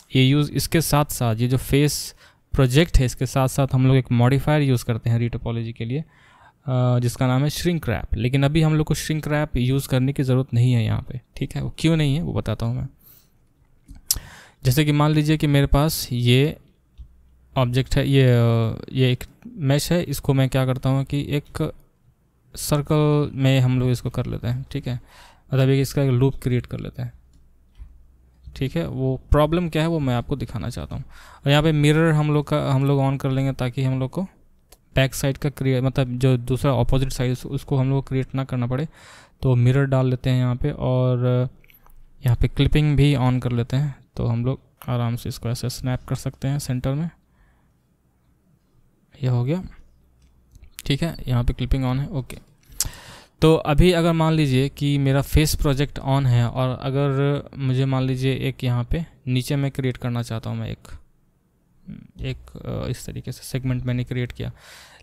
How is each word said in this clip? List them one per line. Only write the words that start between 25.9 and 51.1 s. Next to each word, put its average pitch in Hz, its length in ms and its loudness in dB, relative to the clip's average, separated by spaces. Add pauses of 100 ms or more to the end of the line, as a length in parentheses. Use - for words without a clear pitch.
एक 135 80 2
लूप 127 320 2
क्रिएट 123 240 -2
कर 110 140 -10
लेते 101 220 -10
हैं, 120 100 -10 (1400)
ठीक 135 200 -4
है। 170 120 -4
वो 131 320 -4 (100)
प्रॉब्लम 156 380 2
क्या 156 140 0
है 165 60 0
वो 170 100 0
मैं 131 160 0
आपको 120 220 -4
दिखाना - 340 -8
चाहता - 260 -10
हूँ। 139 80 -10 (400)
और 139 60 2
यहाँ 147 120 4
पे 160 100 4
मिरर 151 400 4
हम 151 220 2
लोग 147 140 0
का, 143 240 0
हम 135 120 2
लोग 139 160 2
on 135 200 0
कर 139 100 -2
लेंगे 131 220 0
ताकि 127 300 -4
हम 131 180 0
लोग 127 100 -4
को 175 120 -6 (720)
बैक 131 200 2
साइड 139 240 -2
का 147 120 -2
क्रिएट, 131 340 -2
मतलब 127 340 -2
जो 131 180 4
दूसरा 127 360 0
अपोजिट 127 400 2
साइड 127 200 -2
उस-, - 140 -6
उसको 139 300 -4
हम 131 140 2
लोग 135 180 -2
क्रिएट 131 260 -4
ना 135 100 -2
करना 123 220 -4
पड़े। 131 220 -4 (540)
तो 131 120 4
मिरर 127 300 4
डाल 131 260 2
लेते 127 200 -2
हैं 127 80 2
यहाँ 123 180 0
पे, 147 140 -2
और 127 800 0 (800)
यहाँ 117 100 4
पे - 120 2
क्लिपिंग 147 480 2
भी 143 180 6
on 123 280 0
कर 123 100 -2
लेते 120 240 -2
हैं, 143 200 -2 (200)
तो 120 100 -2
हम 117 180 0
लोग 131 160 -4 (280)
आराम 120 280 -2
से - 120 -8
इसको - 200 -8
ऐसे 120 220 -4
स्नैप 127 320 -6
कर - 120 -6
सकते - 340 -6
हैं 143 100 -2
सेंटर 135 360 -4
में, 160 160 -4 (2000)
ये 127 140 -4
हो 123 160 0
गया, 170 180 -2 (1200)
ठीक 139 160 0
है। 165 140 -4 (120)